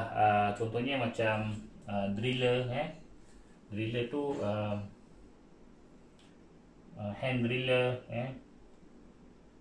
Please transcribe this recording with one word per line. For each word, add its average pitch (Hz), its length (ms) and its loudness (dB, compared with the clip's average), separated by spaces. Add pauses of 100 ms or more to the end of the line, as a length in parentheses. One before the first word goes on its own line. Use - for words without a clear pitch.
(160)
ah, 104 400 6
contohnya 120 420 -2
macam, 110 560 0 (320)
ah, 101 260 0
driller, 123 600 2
eh. 156 180 -2 (800)
Driller 117 400 -2
tu, 143 320 0
ah, 104 380 0 (2250)
ah, 101 240 -6
hand 127 240 0
driller, 127 640 2
eh. 127 240 -4 (1300)